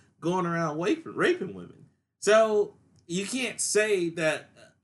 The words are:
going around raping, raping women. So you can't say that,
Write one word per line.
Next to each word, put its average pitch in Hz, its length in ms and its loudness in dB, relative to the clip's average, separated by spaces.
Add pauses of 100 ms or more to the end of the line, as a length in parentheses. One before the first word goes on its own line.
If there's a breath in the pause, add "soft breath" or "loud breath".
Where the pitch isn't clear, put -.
(200 soft breath)
going 175 260 0
around 165 340 -2
raping, 202 360 -4
raping 190 380 0
women. 87 320 -18 (340)
So 214 560 4 (320)
you 185 180 -4
can't 247 340 -6
say 208 520 2
that, 156 400 -2 (320)